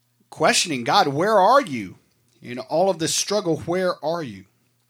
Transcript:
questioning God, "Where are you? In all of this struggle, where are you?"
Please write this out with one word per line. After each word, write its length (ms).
questioning 520
God, 240
"Where 320
are 220
you? 380
In 160
all 320
of 80
this 160
struggle, 440
where 460
are 200
you?" 220